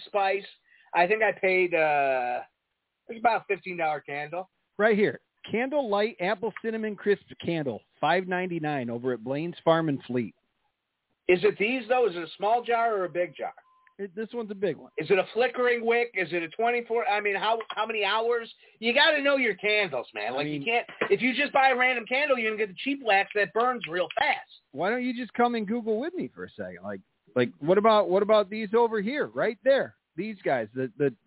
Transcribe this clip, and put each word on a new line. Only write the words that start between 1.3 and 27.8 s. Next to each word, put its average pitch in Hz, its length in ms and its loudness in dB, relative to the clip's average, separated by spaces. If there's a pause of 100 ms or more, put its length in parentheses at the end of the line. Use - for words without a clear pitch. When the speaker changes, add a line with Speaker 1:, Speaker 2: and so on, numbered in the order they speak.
Speaker 1:
paid, 185 420 2
uh, 139 680 2 (720)
it's 226 80 -12
about 220 220 2
a - 60 -20
fifteen 180 300 -6
dollar 156 220 -2
candle. 151 500 -10 (280)
Speaker 2:
Right 208 200 4
here. 156 220 2 (300)
Candlelight 233 720 -2
Apple 190 340 -2 (100)
Cinnamon 220 320 -4
Crisp 196 280 0 (200)
Candle, 147 380 -2 (180)
five 180 280 2
ninety-nine 165 640 -4
over 120 240 -2
at 110 100 -6
Blaine's 147 400 -6
Farm 165 260 4
and 135 140 -2
Fleet. 120 320 -4 (920)
Speaker 1:
Is 180 160 4
it 202 140 2
these, 233 300 -2
though? 247 200 2
Is 175 80 -4
it 175 80 -6
a 156 140 -12
small 226 260 0
jar 233 320 0
or 190 100 -2
a 170 40 -8
big 175 260 -4
jar? - 180 -10 (440)
Speaker 2:
It, 196 180 -12
this 214 180 -8
one's 226 180 -8
a 208 40 -8
big 190 220 -2
one. - 200 -20
Speaker 1:
Is 156 140 -6
it 190 80 6
a 185 140 0
flickering 240 520 0
wick? 233 280 2
Is 180 180 -4
it 170 120 -2
a 160 60 -8
twenty-four? 233 580 -2
I 208 140 0
mean, 202 140 -2
how, 214 240 0 (100)
how 214 160 -2
many 220 180 -4
hours? 226 480 0 (280)
You 233 140 0
gotta 294 280 6
know 277 160 2
your 233 180 0
candles, 196 580 0
man. 110 200 -4
Speaker 2:
I - 20 -6
Speaker 1:
Like, 147 120 -2
you 151 60 -4
Speaker 2:
mean 143 120 -6
Speaker 1:
can't, 233 220 0 (220)
if 196 120 4
you 247 120 2
just 269 200 -2
buy 269 160 6
a 262 60 4
random 247 320 2
candle, 269 300 0
you're 220 140 -2
gonna 214 140 -2
get 202 40 -12
the 180 140 -16
cheap 277 200 -4
wax 196 320 2
that 202 180 0
burns 240 360 0
real 170 180 -2 (100)
fast. - 320 -2 (220)
Speaker 2:
Why 160 180 -2
don't 247 140 -2
you 254 120 -2
just 240 180 -10
come 240 220 2
and 220 120 -4
Google 220 320 -2
with 330 140 -6
me 247 200 -6
for 90 120 -12
a - 60 -18
second? 90 320 -12
Like, 98 180 -10 (340)
like, 123 240 2
what 165 180 4
about, 208 320 4